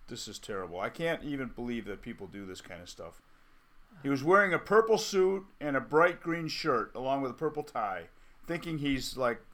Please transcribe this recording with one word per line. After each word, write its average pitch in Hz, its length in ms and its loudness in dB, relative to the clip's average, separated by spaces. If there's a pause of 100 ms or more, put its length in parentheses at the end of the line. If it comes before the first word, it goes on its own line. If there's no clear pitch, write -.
this - 200 -10
is 101 100 -12
terrible. 92 420 -8
I 110 100 -2
can't 165 340 -4
even 135 240 -6
believe 120 380 -6
that 98 160 -8
people 101 240 -12
do 98 200 -12
this 92 140 -12
kind 87 200 -14
of 87 80 -18
stuff. - 320 -16 (840)
He 139 60 -4
was 139 140 2
wearing 190 320 6
a 151 40 4
purple 220 400 6
suit 190 460 2 (160)
and 147 160 0
a 131 40 0
bright 160 400 4
green 165 280 -4
shirt, 123 460 0
along 135 280 -2
with 131 80 -2
a 120 40 -8
purple 151 280 -4
tie, 98 420 -4 (420)
thinking 165 320 -4
he's, 139 380 -2
like, 120 240 0 (140)